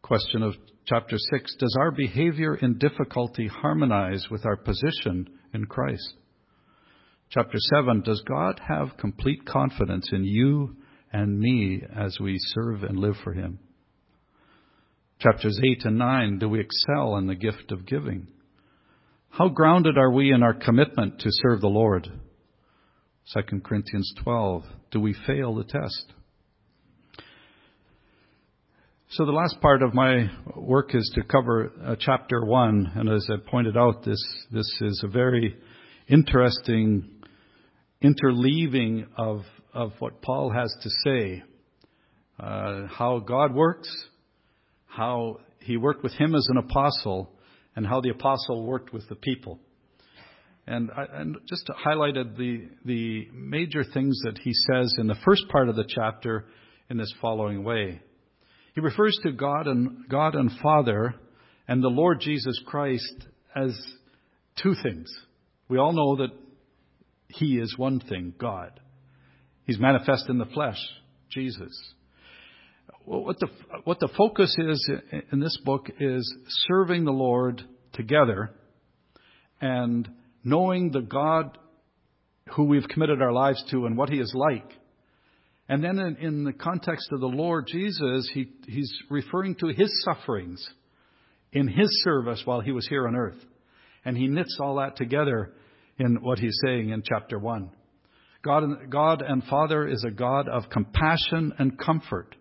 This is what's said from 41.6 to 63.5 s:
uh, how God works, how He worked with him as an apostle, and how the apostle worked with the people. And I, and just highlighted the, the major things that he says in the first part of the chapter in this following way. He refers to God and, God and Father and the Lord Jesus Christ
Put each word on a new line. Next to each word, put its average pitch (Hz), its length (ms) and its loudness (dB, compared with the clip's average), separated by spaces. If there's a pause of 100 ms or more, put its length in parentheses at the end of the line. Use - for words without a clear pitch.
uh, 101 460 -6
how 120 320 -2
God 123 360 0
works, 165 400 2 (920)
how 117 540 -4 (200)
He 120 160 -4
worked 123 260 0
with 127 120 -4
him 156 200 2
as 143 140 4
an 127 80 4
apostle, 113 760 0 (460)
and 107 100 -2
how 127 140 0
the 123 100 0
apostle 127 540 -2
worked 127 300 -6
with 107 160 -12
the 107 40 -12
people. - 460 -8 (1080)
And 117 240 -4
I, 139 300 -10
and 156 160 -6 (100)
just - 240 -10 (160)
highlighted 135 520 0
the, 123 280 -4 (200)
the 113 460 -4
major 139 520 -4
things 135 400 -2
that 107 140 -6
he 123 160 -4
says 127 440 2
in 110 80 0
the 104 160 0
first 196 280 6
part 135 180 4
of 110 80 -2
the 107 100 -2
chapter 110 600 -4 (420)
in 123 80 -8
this 107 240 -6
following 107 420 -4
way. 104 380 -4 (760)
He 156 60 -4
refers 196 420 2
to 151 100 -2
God 143 340 -2
and, 127 420 -2
God 147 260 2
and 131 160 2 (120)
Father 123 520 4 (540)
and 127 140 2
the 127 60 2
Lord 156 320 4
Jesus 131 460 -4
Christ 139 600 -4 (280)